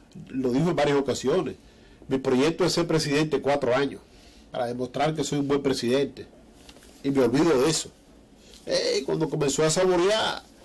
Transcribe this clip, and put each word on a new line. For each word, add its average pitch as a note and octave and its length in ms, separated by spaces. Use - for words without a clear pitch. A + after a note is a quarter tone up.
lo B2+ 240
dijo D3+ 160
en D#3+ 80
varias C#3+ 220
ocasiones: C3+ 580
"Mi C3+ 120
proyecto C3+ 480
es D#3+ 80
ser E3+ 120
presidente D3+ 540
cuatro C3+ 340
años, C3+ 280
para A#2+ 160
demostrar B2+ 480
que D3+ 100
soy D3 140
un C#3 100
buen C#3 140
presidente, C3 640
y C#3 80
me C3+ 120
olvido C3+ 400
de D#3 80
eso". - 200
Eh, - 400
cuando D#3+ 240
comenzó D3+ 340
a D#3+ 60
saborear F#3 720